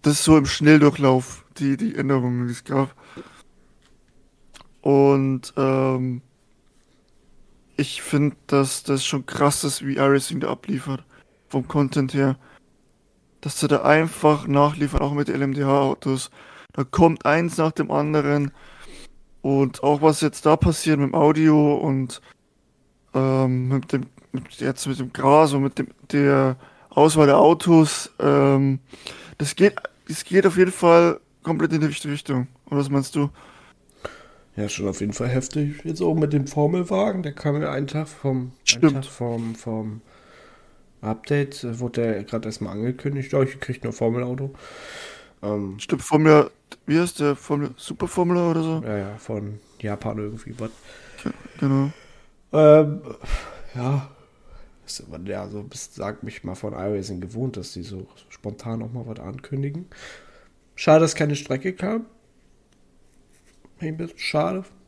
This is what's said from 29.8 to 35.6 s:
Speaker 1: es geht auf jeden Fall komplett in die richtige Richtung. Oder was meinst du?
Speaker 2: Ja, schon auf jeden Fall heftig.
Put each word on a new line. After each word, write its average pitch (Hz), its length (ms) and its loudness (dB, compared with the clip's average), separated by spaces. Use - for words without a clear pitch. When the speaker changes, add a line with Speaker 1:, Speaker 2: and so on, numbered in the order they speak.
Speaker 1:
es 156 140 -8
geht 190 240 2
auf 185 100 2
jeden 185 140 0
Fall 170 480 4
komplett 160 300 -2
in 151 80 0
die 156 60 0
richtige 143 260 -6
Richtung. 131 340 -4
Oder 143 100 -4
was 139 120 -2
meinst 139 260 -2
du? 147 140 0
Speaker 2:
Ja, 104 140 -6
schon 101 180 -6
auf 95 140 -6
jeden 104 120 -4
Fall 117 140 -6
heftig. 143 560 -4